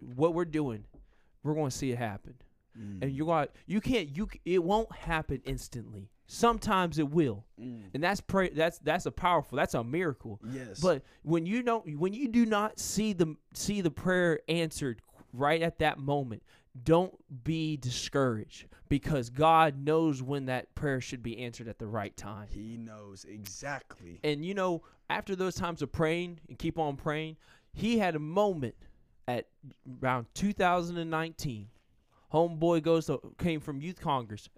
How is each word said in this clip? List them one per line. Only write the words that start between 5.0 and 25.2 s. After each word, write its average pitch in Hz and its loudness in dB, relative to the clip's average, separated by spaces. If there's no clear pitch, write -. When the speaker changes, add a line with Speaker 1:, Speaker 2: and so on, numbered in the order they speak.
Speaker 1:
instantly. 113 -10
Sometimes 190 2
it 151 2
will. 131 2
Speaker 2:
Mm. 117 -10
Speaker 1:
And 139 -2
that's 190 2
pray-, 190 2
that's, 147 0
that's 151 0
a 139 -2
powerful, 165 0
that's 170 2
a 120 0
miracle. 127 -4
Speaker 2:
Yes. 131 -10
Speaker 1:
But 151 4
when 165 0
you 226 0
don't, 226 -2
when 190 0
you 262 -2
do 233 6
not 214 0
see 214 0
the, 160 2
see 202 -2
the 165 2
prayer 180 2
answered 156 -2
right 147 2
at 165 0
that 151 2
moment, 135 -2
don't 165 6
be 156 0
discouraged, 123 -2
because 135 0
God 156 6
knows 147 2
when 135 -2
that 127 -4
prayer 135 0
should 123 -10
be 113 -6
answered 120 -10
at 104 -10
the 113 -8
right 104 -4
time. 104 -12
Speaker 2:
He 110 -10
knows 107 -16
exactly. 104 -12
Speaker 1:
And, 147 -2
you 190 -4
know, 185 0
after 202 -2